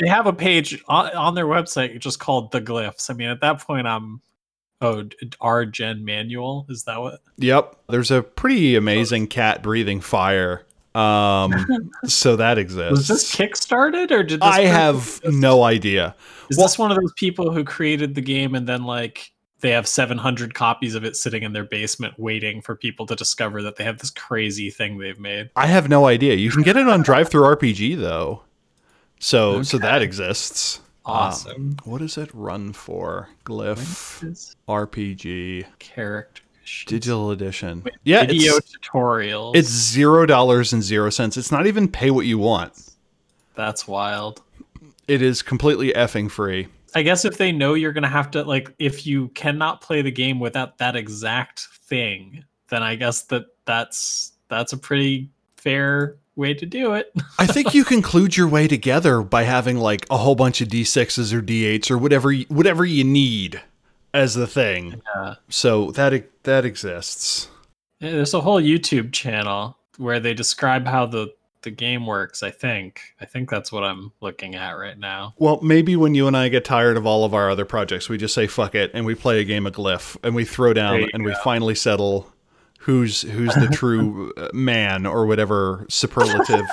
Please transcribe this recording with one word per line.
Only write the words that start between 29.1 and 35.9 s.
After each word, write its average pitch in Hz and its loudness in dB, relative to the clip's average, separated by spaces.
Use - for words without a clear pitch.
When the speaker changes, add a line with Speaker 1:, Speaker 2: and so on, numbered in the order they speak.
Speaker 2:
So, 107 0
so 135 -4
Speaker 1:
Okay. 104 -2
Speaker 2:
that 127 2
exists. 95 -6
Um, 110 -6
Speaker 1:
Awesome. 127 -4
Speaker 2:
what 117 -10
does 156 -10
it 151 -12
run 101 -10
for? 87 -10
Glyph 110 -10
Speaker 1:
What 165 -12
is - -20
Speaker 2:
R 104 -4
P 101 -8
G. 90 -10
Speaker 1:
character - -12